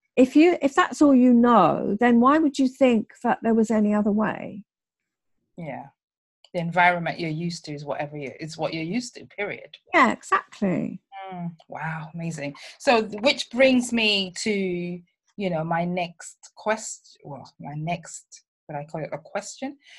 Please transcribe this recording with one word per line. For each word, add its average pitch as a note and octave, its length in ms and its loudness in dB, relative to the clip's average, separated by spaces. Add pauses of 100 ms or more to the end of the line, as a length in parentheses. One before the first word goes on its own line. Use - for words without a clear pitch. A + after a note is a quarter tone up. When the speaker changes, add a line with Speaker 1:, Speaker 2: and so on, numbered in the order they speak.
(160)
Speaker 1:
if B3+ 200 4
you, E4 260 6
if C#4 120 0
that's F4+ 280 0
all C#4+ 140 8
you B3 180 6
know, G#3+ 640 4
then A#3+ 200 4
why C4 180 6
would D#4 220 0
you C4+ 80 2
think B3 440 0 (120)
that A#3+ 180 -2
there A3+ 120 0
was A3 180 2
any G#3+ 220 2
other G#3 180 0
way? G3+ 520 -4 (920)
Speaker 2:
Yeah. C3+ 300 -12 (640)
The F3+ 60 -6
environment E3+ 600 0
you're E3+ 100 -4
used E3+ 360 -6
to D3+ 80 -10
is D3 120 -12
whatever D3 320 -8
you, C3+ 220 -10
is D#3+ 180 -12
what D3+ 160 -4
you're D#3+ 100 -6
used A3 320 -6
to, - 100 -18
period. - 520 -12 (160)
Speaker 1:
Yeah, C4+ 180 6
exactly. - 920 -4 (320)
Speaker 2:
Mm, F3 180 -10 (180)
wow, D#3 440 -10
amazing. D3+ 420 -10 (220)
So, A3+ 300 2
th-, G3+ 140 -12
which C#4+ 300 0
brings B3 420 4
me G#3 460 0
to, A3 120 -2 (880)
you G3 120 -4
know, D#3+ 140 -4
my E3+ 220 -2
next F3 720 -8
quest-, - 680 -8
well, C#3 260 -16 (120)
my C#3+ 140 -14
next, E3 680 -10 (220)
what D3+ 120 -12
I D3 60 -10
call D#3 180 -12
it, - 120 -8
a C#3+ 40 -8
question G#3 600 -12 (200)